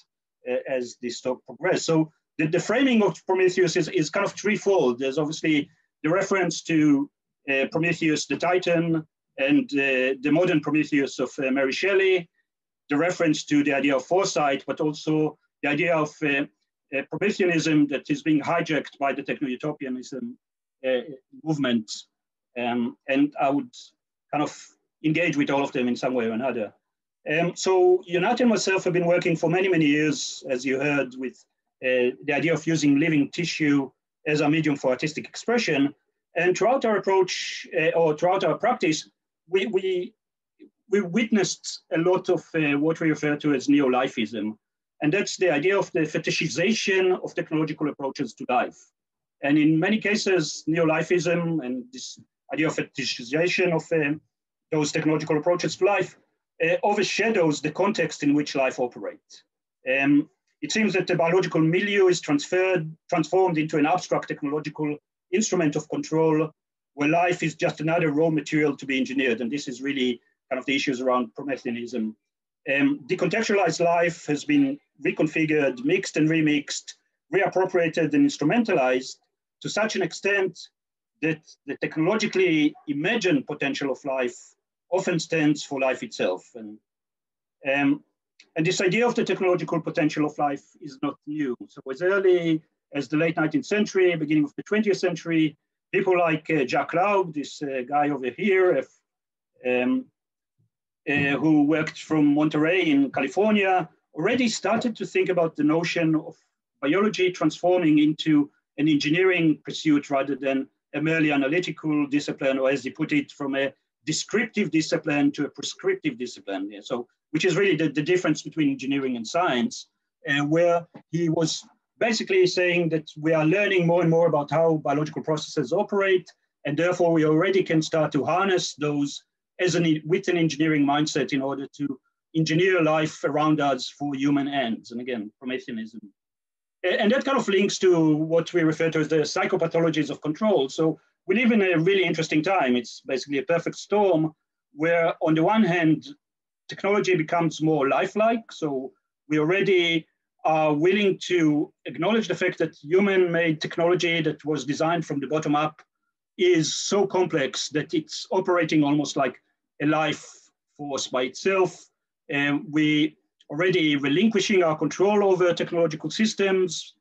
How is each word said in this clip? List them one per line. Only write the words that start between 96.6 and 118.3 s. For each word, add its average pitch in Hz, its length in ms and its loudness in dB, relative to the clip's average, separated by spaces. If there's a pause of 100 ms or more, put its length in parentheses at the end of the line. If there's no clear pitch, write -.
Jack 139 260 -2
Laub, 190 420 0
this, 143 280 -10
uh, 135 260 -4
guy 147 220 2
over 131 200 -4
here, 185 460 2
if, 131 120 -2 (800)
um, 127 400 0 (1040)
uh, 143 280 0
who 151 260 4
worked 156 380 0
from 147 320 2
Monterey 156 560 2
in 139 220 4
California, 185 760 2 (260)
already 240 340 0
started 220 480 -2
to 196 100 -10
think 180 240 0
about 170 260 0
the 147 80 -4
notion 160 520 2
of 160 200 -6 (460)
biology 180 500 0
transforming 170 680 2
into 151 500 2 (280)
an 151 100 2
engineering 160 760 2
pursuit 147 460 0
rather 139 260 0
than 135 320 -2 (260)
a 151 80 -4
merely 156 300 2
analytical 151 760 0
discipline, 143 500 -2
or 131 120 2
as 135 140 -2
he 131 60 -6
put 151 220 -4
it, 143 200 0
from 139 240 -6
a 135 180 -2 (320)
descriptive 196 640 -2
discipline 151 600 0
to 147 140 -4
a 131 40 -6
prescriptive - 680 -6
discipline. 101 540 -8
Yeah, 101 100 -16
so, 123 260 -8 (240)
which 160 140 0
is 170 120 2
really 196 180 2
the, 156 140 0
the 147 120 -4
difference 170 420 0